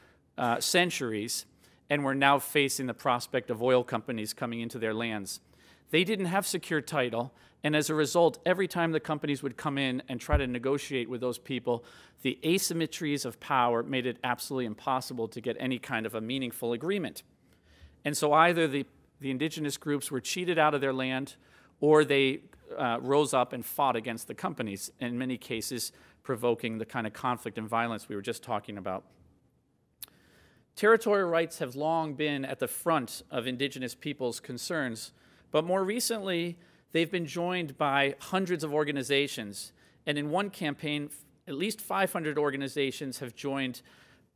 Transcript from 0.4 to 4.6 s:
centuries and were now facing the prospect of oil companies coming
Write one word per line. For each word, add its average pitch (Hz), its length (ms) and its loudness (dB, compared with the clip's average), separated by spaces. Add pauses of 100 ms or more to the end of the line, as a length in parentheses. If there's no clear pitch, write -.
centuries 120 840 0 (440)
and 147 160 2
were 135 100 0
now 139 240 6
facing 139 460 0
the 120 80 -4
prospect 123 560 0
of 113 120 -4
oil 127 220 6
companies 113 500 -4
coming 117 280 -6